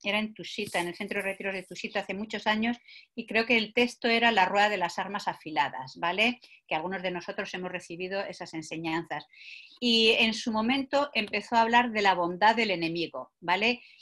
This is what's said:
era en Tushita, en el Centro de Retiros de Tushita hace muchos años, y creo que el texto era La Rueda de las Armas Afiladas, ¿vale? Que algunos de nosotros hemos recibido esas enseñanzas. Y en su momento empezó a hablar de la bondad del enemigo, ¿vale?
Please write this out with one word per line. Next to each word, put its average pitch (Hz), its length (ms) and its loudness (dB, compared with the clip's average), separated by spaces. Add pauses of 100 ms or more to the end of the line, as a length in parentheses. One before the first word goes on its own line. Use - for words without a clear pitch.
era 202 180 -2
en 214 120 -4
Tushita, - 480 -6
en 170 80 -2
el 170 60 -6
Centro 202 240 -6
de 190 60 -2
Retiros 190 300 -4
de 185 100 -8
Tushita - 360 -6
hace 196 140 -6
muchos 208 320 -8
años, 220 300 0 (400)
y 233 100 -10
creo 226 200 0
que 240 100 4
el 214 180 0
texto 247 340 0
era 233 220 4
La 196 160 6
Rueda 202 220 4
de 208 80 0
las 175 240 -2
Armas 196 260 -6
Afiladas, 143 720 -4
¿vale? 202 420 0 (280)
Que 165 80 -2
algunos 180 260 -4
de 180 80 -2
nosotros 196 440 -6
hemos 185 180 -6
recibido 180 480 -6
esas 180 340 -10
enseñanzas. 160 720 -4 (540)
Y 226 380 6
en 226 160 4
su 226 180 -4
momento 269 600 0
empezó 214 440 -2
a 226 60 8
hablar 233 280 4
de 214 100 -2
la 196 140 6
bondad 180 400 4
del 220 160 2
enemigo, 165 680 -4
¿vale? 202 420 0 (180)